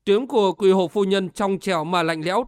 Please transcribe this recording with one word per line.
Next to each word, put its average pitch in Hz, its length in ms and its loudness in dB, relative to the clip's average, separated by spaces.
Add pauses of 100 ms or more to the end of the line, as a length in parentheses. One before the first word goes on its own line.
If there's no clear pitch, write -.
Tiếng 208 220 2
của 208 260 2
quỷ 190 180 2
hồ 190 180 2
phu 202 160 0
nhân 190 260 0
trong 196 280 -2
trẻo 170 260 -2
mà 175 180 0
lạnh 160 220 -2
lẽo 190 240 -2